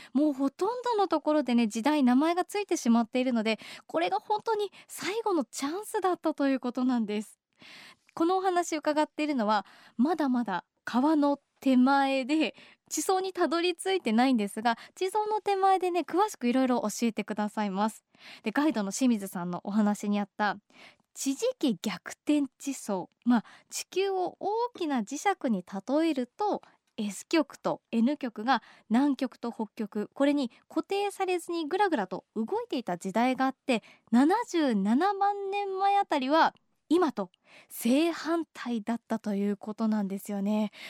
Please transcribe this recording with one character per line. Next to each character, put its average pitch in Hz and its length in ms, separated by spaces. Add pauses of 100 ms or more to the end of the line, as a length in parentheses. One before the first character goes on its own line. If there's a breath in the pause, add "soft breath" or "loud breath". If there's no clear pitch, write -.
(140)
も 302 160
う 285 40
ほ 269 180
と - 160
ん 480 160
ど 480 120
の 403 120
と 320 120
こ 302 140
ろ 302 80
で 247 140
ね、 233 100
時 220 160
代、 294 220
名 247 120
前 320 200
が 359 100
つ - 140
い 403 80
て 339 100
し - 140
ま 233 100
っ 226 60
て 254 140
い - 20
る 254 100
の 226 80
で、 214 160 (300 loud breath)
こ - 120
れ 359 120
が 392 80
本 427 240
当 453 100
に 415 180 (160 soft breath)
最 392 360
後 403 100
の 294 120
チ - 200
ャ 277 40
ン 370 140
ス 427 160
だ 370 120
っ 349 80
た 311 160
と 277 120
い 269 60
う 262 60
こ 247 120
と 254 140
な 254 140
ん 220 80
で 208 160
す。 - 160 (760 soft breath)
こ 330 120
の 370 100
お 370 40
話 349 340
伺 302 260
っ 302 80
て - 140
い 302 40
る 302 60
の 233 140
は、 208 180 (320 soft breath)
ま 302 180
だ 302 140
ま 247 140
だ 175 220 (200)
川 285 300
の 285 240 (200)
手 262 180
前 269 480
で、 302 280 (340 soft breath)
地 - 140
層 381 180
に 381 140
た 349 140
ど 320 120
り 349 140
着 381 220
い 370 60
て 226 100
な 240 160
い 269 80
ん - 20
で 202 100
す 214 140
が、 233 160 (160 loud breath)
地 370 160
層 427 160
の 427 160
手 403 140
前 381 240
で 370 100
ね、 349 120
詳 381 280
し - 80
く 247 100
い 240 60
ろ 262 100
い 262 40
ろ 247 140
教 208 80 (180)
え 226 40
て 214 120
く - 100
だ 208 160
さ 214 160
い 202 60
ま 202 180
す。 - 140 (400 soft breath)
で、 220 80
ガ 285 160
イ 311 40
ド 220 120
の 196 80
清 254 180
水 208 180
さ 180 160
ん 175 60
の 175 140
お 202 80
話 208 380
に 208 100
あ 202 60
っ - 120
た、 208 200 (580 soft breath)
地 - 160
磁 269 60 (200)
気 247 240
逆 185 280
転 294 340 (160)
地 269 160
層。 190 340 (160)
ま 240 120
あ、 - 60 (280 soft breath)
地 - 140
球 392 260
を 370 280
大 453 380
き 359 80
な 285 140
磁 214 160
石 359 340
に 190 160
例 294 440
え 311 40
る 254 240
と、 415 240 (360 soft breath)
S 208 300
極 - 280
と - 260 (100)
N 233 260
極 214 260
が 247 180 (300 soft breath)
南 269 240
極 - 220
と 240 140
北 226 140 (100)
極、 208 380
こ 277 120
れ 285 100
に 277 160 (180)
固 - 140
定 403 260
さ 392 160
れ 359 140
ず 349 120
に 339 140
ぐ 349 140
ら 415 100
ぐ 320 80
ら 196 80
と - 200 (100)
動 220 80
い 427 260
て 311 80
い 240 60
た 180 160
時 190 120
代 247 240
が 262 100
あ - 20
っ 269 80
て、 233 260 (300 soft breath)
七 285 240 (160)
十 294 240
七 240 400
万 403 340
年 392 300
前 392 180
あ 403 80
た 311 140
り 262 100
は 302 240 (360)
今 330 220
と 190 200 (380 soft breath)
正 294 420
反 320 420
対 233 300
だ 233 120
っ 226 40
た - 180
と 208 160
い 202 160
う 202 80
こ - 160
と 226 140
な 214 160
ん 196 40
で 196 120
す - 120
よ 202 120
ね。 214 280 (180 loud breath)